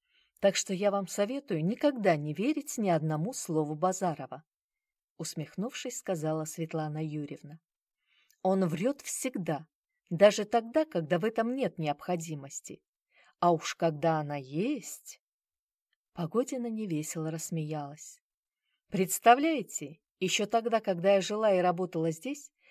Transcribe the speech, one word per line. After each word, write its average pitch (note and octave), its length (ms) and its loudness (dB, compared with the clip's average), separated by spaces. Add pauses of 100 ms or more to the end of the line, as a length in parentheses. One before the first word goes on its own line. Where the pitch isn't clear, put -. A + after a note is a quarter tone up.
(380)
Так G3 180 4
что - 160 -4
я G3 180 2
вам G3+ 180 0
советую G#3 560 -2
никогда G#3+ 520 2
не D3 160 -4
верить C4 460 -2
ни G3+ 120 2
одному D#3+ 420 0
слову D#3 420 -2
Базарова», D#3 720 -2 (720)
усмехнувшись, F3+ 800 -8
сказала D#3 460 -2
Светлана D#3 600 -4
Юрьевна. D3 540 -8 (840)
«Он F#3+ 240 4
врет F#3 340 0
всегда, E3 680 -4 (440)
даже G3 340 6
тогда, A#3 400 2
когда E3+ 340 0
в E3+ 60 -2
этом A#3 320 0
нет A3+ 200 -2
необходимости. D#3 1040 -6 (600)
А F3 120 6
уж - 220 0
когда D#3+ 460 2
она D3 160 -4
есть...» E3 840 -6 (920)
Погодина A#3+ 540 -2
невесело E3 640 -4
рассмеялась. D3+ 920 -8 (680)
Представляете, A3+ 1080 4 (200)
еще F#3 260 0
тогда, A3+ 360 0
когда G3 340 2
я G3 80 4
жила G#3 320 0
и F3+ 60 4
работала F3 500 0
здесь, C4+ 420 -8 (180)